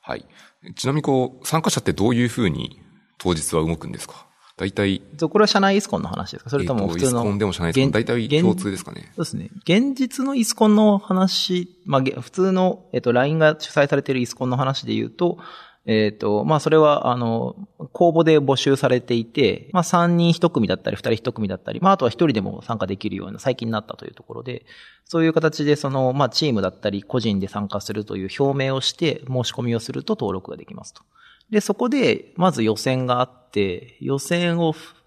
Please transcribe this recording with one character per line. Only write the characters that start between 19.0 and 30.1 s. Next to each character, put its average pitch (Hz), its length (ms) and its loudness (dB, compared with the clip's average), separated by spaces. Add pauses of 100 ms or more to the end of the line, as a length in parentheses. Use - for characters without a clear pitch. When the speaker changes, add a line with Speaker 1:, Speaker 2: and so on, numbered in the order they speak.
Speaker 2:
て - 120 -2
い 117 120 0
て、 107 460 0
ま 185 80 2
あ、 - 20 0
三 175 340 2
人 170 160 4
一 170 160 2
組 117 180 2
だ 92 100 2
っ - 20 -10
た - 120 -4
り、 101 60 -6
二 - 40 -12
人 117 140 0
一 117 180 -4
組 110 140 -4
だ 95 100 -4
っ - 20 -12
た - 140 -10
り、 - 80 -6
ま 185 100 4
あ、 - 40 6
あ - 40 0
と 131 80 0
は 117 40 4
一 - 140 2
人 147 80 4
で 107 80 0
も 98 220 -8
参 113 160 -8
加 104 80 -2
で 98 100 -4
き 101 140 -6
る 95 60 -8
よ 90 100 -10
う 95 60 -14
な、 - 60 -16
最 131 160 -2
近 120 120 -8
に 113 60 -4
な 107 80 -2
っ - 60 -18
た - 100 -12
と - 100 -18
い - 40 -12
う - 40 -20
と - 80 -20
こ - 120 -18
ろ 120 100 -12
で、 123 200 -12 (400)
そ 165 160 -2
う 165 40 4
い 165 40 4
う 160 60 0
形 156 320 0
で、 147 100 4
そ 143 140 -4
の、 131 240 0
ま 143 120 2
あ、 - 40 0
チ - 160 -2
ー 131 80 0
ム 101 80 0
だ 92 60 0
っ - 120 -8
た 104 80 -4
り、 101 140 -4
個 - 180 -4
人 107 180 0
で 95 100 -4
参 101 200 -6
加 101 140 -6
す - 100 -10
る 104 140 -6
と 98 100 -8
い 95 100 -6
う - 20 -6 (100)
表 139 300 0
明 135 60 -2
を 135 60 -4
し - 140 -4
て、 156 320 -2
申 127 180 -2
し - 80 -6
込 123 100 -8
み 120 120 -2
を 113 60 -2
す - 120 -12
る 135 120 -8
と - 100 -4